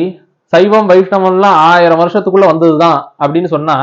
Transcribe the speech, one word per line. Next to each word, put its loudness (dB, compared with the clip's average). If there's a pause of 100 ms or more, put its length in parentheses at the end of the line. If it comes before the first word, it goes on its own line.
(520)
சைவம் 2
வைஷ்ணவம்லாம் 0
ஆயிரம் 2
வருஷத்துக்குள்ள 0
வந்ததுதான் 0 (200)
அப்படின்னு -4
சொன்னா -4